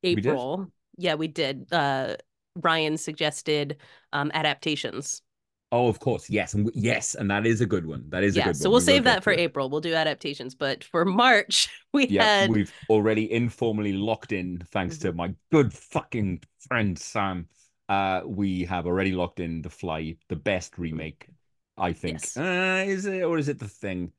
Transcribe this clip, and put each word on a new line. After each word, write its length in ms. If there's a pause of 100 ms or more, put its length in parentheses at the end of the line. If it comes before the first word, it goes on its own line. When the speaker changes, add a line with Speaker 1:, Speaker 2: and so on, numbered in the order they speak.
(100)
Speaker 1:
We 100
did? 240
Speaker 2:
April. 260 (260)
Yeah, 180
we 140
did. 440
Uh, 440 (400)
Ryan 420
suggested, 800 (340)
um, 200
adaptations. 920 (500)
Speaker 1:
Oh, 160
of 120
course, 300
yes, 240
and 120
w-, 220
yes, 260
and 160
that 160
is 140
a 60
good 200
one. 240
That 140
is 120
a 40
Speaker 2:
Yeah, 20
Speaker 1:
good 160
Speaker 2:
so 100
Speaker 1:
one. 20
Speaker 2:
we'll 100
Speaker 1:
We 40
will 140
Speaker 2:
save 60
Speaker 1:
get 0
Speaker 2:
that 200
for 80
Speaker 1:
to 40
it. 40
Speaker 2:
April. 300
We'll 100
do 140
adaptations, 600
but 300
for 200
March, 640 (120)
<laughs> 120
we 160
Speaker 1:
Yeah, 200 (100)
Speaker 2:
had 120
Speaker 1:
we've 220 (160)
already 440
informally 600
locked 400
in, 260 (120)
thanks 280
to 140
Speaker 2:
Mm-hmm. 0
Speaker 1:
my 220 (160)
good 220
fucking 680 (260)
friend 300
Sam. 500 (400)
Uh, 360
we 400
have 220
already 260
locked 280
in 220
The 80
Fly, 460 (120)
the 80
best 420 (120)
Speaker 2:
Mm-hmm. 80
Speaker 1:
remake, 300 (480)
I 160
think. 300
Speaker 2:
Yes. 140
Speaker 1:
Uh, 500
is 200
it, 180
or 140
is 100
it 100
The 100
Thing? 500